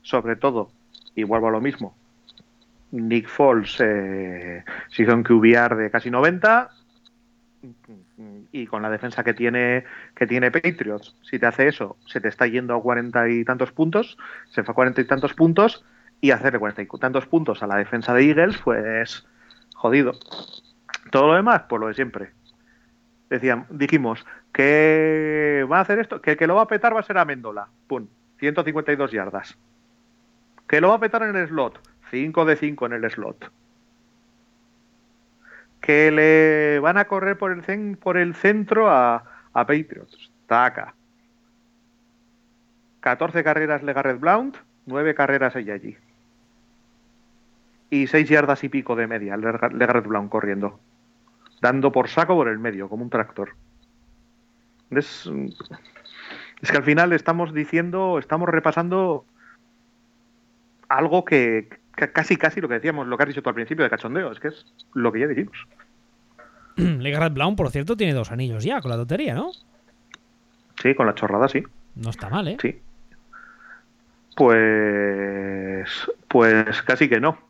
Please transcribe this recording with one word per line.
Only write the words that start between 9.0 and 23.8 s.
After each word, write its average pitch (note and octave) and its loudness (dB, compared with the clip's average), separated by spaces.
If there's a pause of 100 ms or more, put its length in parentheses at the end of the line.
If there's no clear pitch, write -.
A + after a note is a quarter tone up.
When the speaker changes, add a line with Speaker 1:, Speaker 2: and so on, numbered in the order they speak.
Speaker 1:
que A#2 0
tiene, A#2+ 0 (300)
que B2 0
tiene B2 2
Patriots, G#2+ -4
si - -8
te A#2+ 2
hace C3+ 4
eso, G#2+ -2 (100)
se B2 -6
te A2 -4
está B2 0
yendo A#2+ -2
a A2+ 0
cuarenta A#2+ 0
y A#2 0
tantos B2+ -2
puntos, E3 -2 (340)
se A2 -4
fue A2+ -6
a - -6
cuarenta B2+ 2
y A#2+ 0
tantos C3+ -2
puntos, E3 4 (360)
y C3+ 4
hacerle B2 2
cuarenta G#2 -6
y F#2+ -8 (120)
tantos C3 -2
puntos D#3 0
a G#2 -6
la G2+ -2
defensa A2+ -2
de C3 6
Eagles, D#3+ 4
pues, A2+ -4 (480)
jodido. B2 2 (1000)
Todo C#3 4
lo D#3+ 6
demás, G3+ 2
pues A2+ -4
lo A2 -4
de G#2 -6
siempre. A2 -6 (1000)
Decían, B2+ -2
dijimos, C#3 -2 (280)